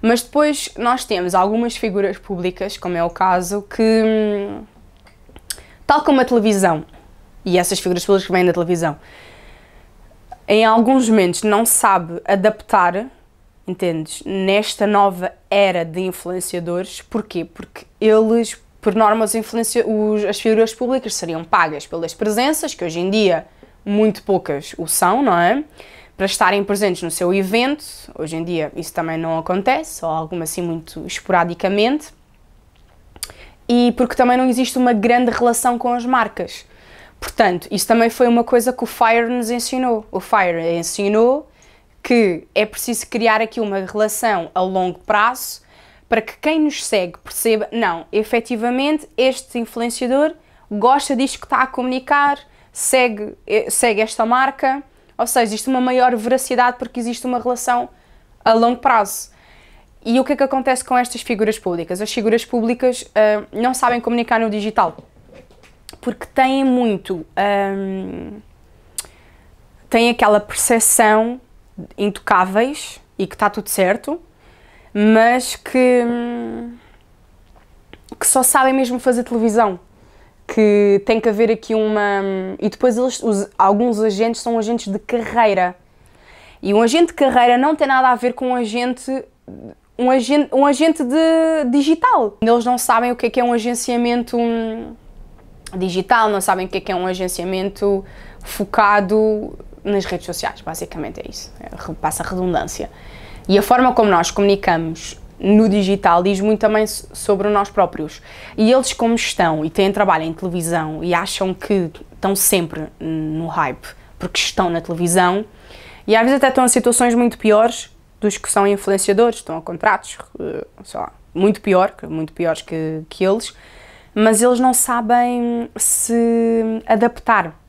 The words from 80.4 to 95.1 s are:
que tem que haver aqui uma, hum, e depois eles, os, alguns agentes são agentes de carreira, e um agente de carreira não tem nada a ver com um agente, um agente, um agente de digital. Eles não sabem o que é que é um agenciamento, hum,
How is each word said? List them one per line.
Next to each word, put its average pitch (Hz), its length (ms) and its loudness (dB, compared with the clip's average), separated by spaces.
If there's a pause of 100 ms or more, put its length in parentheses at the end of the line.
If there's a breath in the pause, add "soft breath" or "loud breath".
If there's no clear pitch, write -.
que 208 580 4
tem 226 140 2
que 226 100 0
haver 220 220 2
aqui 220 220 -4
uma, 208 500 0
hum, 190 360 -6
e 214 100 -2
depois 226 280 0
eles, 247 240 -2
os, 202 360 0
alguns 208 420 2
agentes 220 420 0
são 233 160 -2
agentes 220 340 -4
de 208 80 -4
carreira, 214 760 0 (840 soft breath)
e 196 120 0
um 214 80 6
agente 294 260 4
de - 60 -8
carreira 247 440 4
não 294 180 2
tem 302 120 0
nada 262 220 4
a 247 60 4
ver 240 180 -2
com 254 160 -4
um 247 60 0
agente, 247 680 -4 (720)
um 247 140 2
agente, 269 420 2
um 269 120 4
agente 311 380 2
de 320 680 2
digital. 294 720 2
Eles 233 240 2
não 247 120 0
sabem 240 340 0
o 240 40 -2
que 240 120 -2
é - 20 2
que 240 100 -2
é 247 40 2
um 240 100 2
agenciamento, 240 840 -2
hum, 226 560 -4 (840)